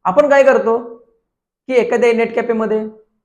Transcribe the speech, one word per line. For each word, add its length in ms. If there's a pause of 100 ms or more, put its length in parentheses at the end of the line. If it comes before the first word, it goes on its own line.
आपण 260
काय 120
करतो 360 (880)
की, 40
एखाद्या 400
नेट 220
कॅफेमध्ये 540 (360)